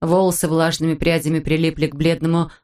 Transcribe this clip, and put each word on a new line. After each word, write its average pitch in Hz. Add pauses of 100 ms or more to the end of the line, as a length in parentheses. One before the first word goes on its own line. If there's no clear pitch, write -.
волосы 175
влажными 160
прядями 160
прилипли 160
к 151
бледному, 165 (120)